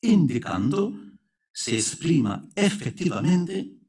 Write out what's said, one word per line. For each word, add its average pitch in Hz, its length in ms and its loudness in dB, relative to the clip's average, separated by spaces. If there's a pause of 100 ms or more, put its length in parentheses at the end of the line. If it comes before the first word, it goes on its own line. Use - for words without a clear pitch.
indicando 160 1160 0 (320)
se - 260 -4
esprima 113 760 0
effettivamente 180 1300 0 (100)